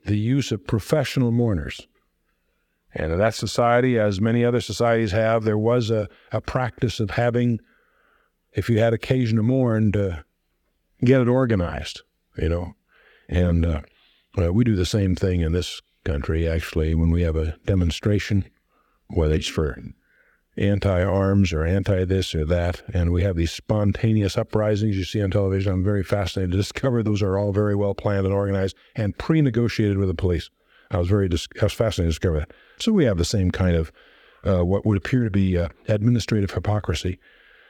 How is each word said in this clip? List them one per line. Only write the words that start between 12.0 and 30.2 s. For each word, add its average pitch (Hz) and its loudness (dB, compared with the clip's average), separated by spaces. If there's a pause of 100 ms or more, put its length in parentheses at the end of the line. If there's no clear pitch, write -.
you 80 0
know. 85 -4 (540)
And, 85 2
uh, 78 -2 (600)
uh, 85 2
we 120 4
do 113 2
the 90 0
same 98 0
thing 90 0
in 80 0
this - -4 (240)
country, 80 -2
actually, 80 -2
when 82 2
we 85 2
have 80 0
a 80 -4
demonstration, 98 0 (640)
whether 78 2
it's 76 -2
for 73 -4 (800)
anti-arms 98 2
or 78 -2
anti-this 92 0
or 78 -2
that, 87 0 (100)
and 87 2
we 87 0
have 95 -2
these 85 0
spontaneous 104 0
uprisings 107 0
you 95 -2
see 107 -4
on 98 0
television. 95 0
I'm 92 0
very 101 0
fascinated 95 -2
to 92 0
discover 120 0
those 101 0
are 98 0
all 101 0
very 104 0
well 101 -2
planned 98 -2
and 95 0
organized 98 -2 (220)
and 104 -4
pre-negotiated 120 0
with 98 0
the 92 -2
police. 87 -2 (400)